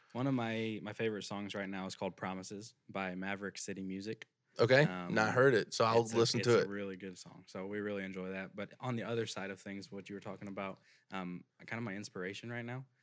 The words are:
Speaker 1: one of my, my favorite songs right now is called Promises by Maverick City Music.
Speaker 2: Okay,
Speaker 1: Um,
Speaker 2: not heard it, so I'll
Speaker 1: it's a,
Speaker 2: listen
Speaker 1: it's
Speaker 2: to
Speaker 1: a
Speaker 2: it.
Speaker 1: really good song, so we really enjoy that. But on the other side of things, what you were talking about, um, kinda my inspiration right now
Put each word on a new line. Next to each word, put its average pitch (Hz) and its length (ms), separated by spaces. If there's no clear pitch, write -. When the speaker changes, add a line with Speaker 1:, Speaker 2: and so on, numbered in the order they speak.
Speaker 1:
one 127 140
of 139 60
my, 113 500
my 104 100
favorite 110 300
songs 101 320
right 101 120
now 95 200
is 92 80
called 95 200
Promises 98 580
by 95 260
Maverick 95 420
City 95 260
Music. 98 440
Speaker 2:
Okay, 135 240
Speaker 1:
Um, 90 300
Speaker 2:
not 110 200
heard 127 200
it, 101 200
so 117 120
I'll 113 180
Speaker 1:
it's 113 100
a, 113 40
Speaker 2:
listen 117 220
Speaker 1:
it's 110 80
Speaker 2:
to 117 120
Speaker 1:
a - 20
Speaker 2:
it. 98 80
Speaker 1:
really 101 260
good 92 220
song, 82 280
so 95 220
we 104 120
really 101 240
enjoy 92 280
that. 95 240
But 101 140
on 127 160
the 113 80
other 113 240
side 98 240
of 95 80
things, 98 320
what 98 180
you 101 60
were 98 60
talking 113 260
about, 98 320
um, 90 320
kinda 117 140
my 107 120
inspiration 101 580
right 120 140
now 127 180